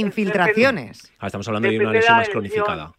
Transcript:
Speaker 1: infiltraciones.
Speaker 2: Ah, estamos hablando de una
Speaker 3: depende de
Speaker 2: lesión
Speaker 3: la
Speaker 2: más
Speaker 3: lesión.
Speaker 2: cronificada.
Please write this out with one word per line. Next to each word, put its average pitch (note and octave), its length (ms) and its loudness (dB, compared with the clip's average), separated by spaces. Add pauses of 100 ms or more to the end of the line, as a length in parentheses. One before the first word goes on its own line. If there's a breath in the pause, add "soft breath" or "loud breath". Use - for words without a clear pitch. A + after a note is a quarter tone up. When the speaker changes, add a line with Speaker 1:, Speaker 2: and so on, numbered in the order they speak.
Speaker 1:
infiltraciones. G3+ 1120 0
Speaker 2:
Ah, G#2+ 80 -8
estamos G2+ 220 -6
hablando G#2+ 200 0
de A2 100 0
una G#2+ 120 2
Speaker 3:
depende - 20 0
de A3+ 80 2
Speaker 2:
lesión A3+ 140 4
Speaker 3:
la A#3 40 6
Speaker 2:
más A2+ 100 0
Speaker 3:
lesión. G#3 360 -4
Speaker 2:
cronificada. D#3+ 340 -6